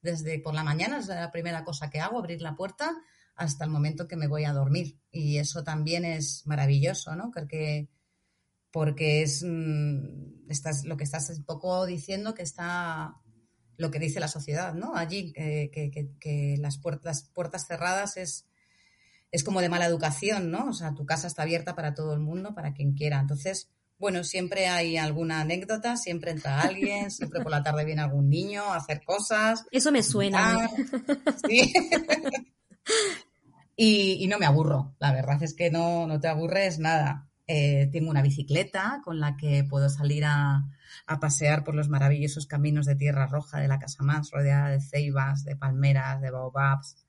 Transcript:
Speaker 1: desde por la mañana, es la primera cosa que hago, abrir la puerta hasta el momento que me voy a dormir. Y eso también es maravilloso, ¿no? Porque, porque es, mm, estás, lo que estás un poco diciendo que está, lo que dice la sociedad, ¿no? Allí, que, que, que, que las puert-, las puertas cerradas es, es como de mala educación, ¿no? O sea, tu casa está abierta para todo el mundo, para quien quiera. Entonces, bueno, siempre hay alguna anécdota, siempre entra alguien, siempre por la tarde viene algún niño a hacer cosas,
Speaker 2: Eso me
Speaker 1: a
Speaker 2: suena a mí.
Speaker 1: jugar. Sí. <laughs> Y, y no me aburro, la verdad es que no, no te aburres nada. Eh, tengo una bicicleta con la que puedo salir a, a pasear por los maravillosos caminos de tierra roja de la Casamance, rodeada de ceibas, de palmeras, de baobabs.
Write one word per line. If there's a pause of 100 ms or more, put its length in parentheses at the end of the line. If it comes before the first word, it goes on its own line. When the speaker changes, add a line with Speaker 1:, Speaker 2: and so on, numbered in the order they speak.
Speaker 1:
desde
por
la
mañana,
es
la
primera
cosa
que
hago,
abrir
la
puerta (400)
hasta
el
momento
que
me
voy
a
dormir. (120)
Y
eso
también
es
maravilloso,
¿no?
Porque, (800)
porque
es,
mm,
estás,
lo
que
estás
un
poco
diciendo
que
está, (600)
lo
que
dice
la
sociedad,
¿no?
Allí,
que,
que,
que, (100)
que
las
puert-,
las
puertas
cerradas
es, (840)
es
como
de
mala
educación,
¿no?
O
sea,
tu
casa
está
abierta
para
todo
el
mundo,
para
quien
quiera.
Entonces, (280)
bueno,
siempre
hay
alguna
anécdota,
siempre
entra
alguien,
siempre
por
la
tarde
viene
algún
niño
a
hacer
cosas,
Speaker 2:
Eso
me
Speaker 1:
a
Speaker 2:
suena
a
mí.
Speaker 1:
jugar. (140)
Sí.
<laughs> (540)
Y,
y
no
me
aburro,
la
verdad
es
que
no,
no
te
aburres
nada. (180)
Eh,
tengo
una
bicicleta
con
la
que
puedo
salir
a, (420)
a
pasear
por
los
maravillosos
caminos
de
tierra
roja
de
la
Casamance,
rodeada
de
ceibas,
de
palmeras,
de
baobabs. (120)